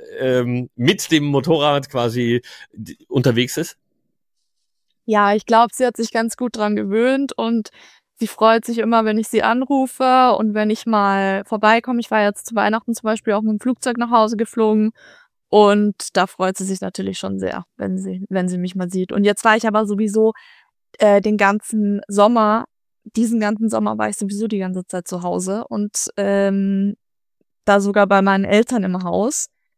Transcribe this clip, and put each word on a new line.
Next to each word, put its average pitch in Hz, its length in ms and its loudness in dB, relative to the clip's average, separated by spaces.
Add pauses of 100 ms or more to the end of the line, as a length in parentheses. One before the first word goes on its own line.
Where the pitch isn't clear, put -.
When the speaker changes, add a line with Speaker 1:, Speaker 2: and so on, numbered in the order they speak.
Speaker 1:
<laughs> - 180 -16
Speaker 2:
ähm, 127 560 -2
mit 151 340 0
dem 151 140 2
Motorrad 143 680 0
quasi 120 520 -2 (300)
d-, 107 240 -16 (120)
unterwegs 127 480 0
ist? 165 200 -6 (1300)
Speaker 1:
Ja, 208 280 2
ich 214 100 -2
glaub, 226 280 4
sie 262 120 -2
hat 240 120 0
sich 233 160 -6
ganz 226 240 -2
gut 247 200 -6
dran 208 200 -2
gewöhnt 240 600 0
und 226 340 -2 (480)
sie 226 100 -4
freut 226 360 2
sich 233 140 -6
immer, 226 260 2
wenn 214 140 0
ich 220 100 -4
sie 220 140 0
anrufe 254 960 2
und 214 160 -2
wenn 214 160 0
ich - 160 -4
mal 196 580 0
vorbeikomme. 226 560 0
Ich - 100 -8
war 220 120 2
jetzt 208 240 -2
zu 233 80 -10
Weihnachten 214 400 -2
zum - 140 -12
Beispiel 220 260 -2
auch 214 80 -2
mit 220 100 0
dem 208 80 -4
Flugzeug 240 380 -4
nach 233 120 -4
Hause 226 260 2
geflogen 220 560 0 (580)
und 208 640 2
da 190 100 2
freut 185 300 -4
sie 185 80 -8
sich 190 160 -6
natürlich 190 380 -8
schon 190 200 -8
sehr, 185 260 -6 (120)
wenn 190 220 -6
sie, 190 320 -10
wenn 180 180 -2
sie 180 100 -4
mich 180 180 -6
mal 180 140 -6
sieht. 185 220 -4
Und 202 120 2
jetzt 208 200 0
war 220 120 4
ich 226 100 -2
aber 214 200 0
sowieso, 214 460 0 (640)
äh, 202 220 6
den 214 160 0
ganzen 202 720 0
Sommer, 214 580 2 (380)
diesen 226 360 0
ganzen 214 280 0
Sommer 214 300 -2
war 214 100 0
ich 208 80 -6
sowieso 202 320 -4
die 208 100 -4
ganze 185 280 -6
Zeit 180 220 -10
zu 180 140 -8
Hause 180 460 -4
und, 208 480 -6
ähm, 196 800 0 (720)
da 202 140 4
sogar 202 260 2
bei 196 160 4
meinen 196 220 2
Eltern 220 400 2
im 185 200 -4
Haus. 185 440 -4 (300)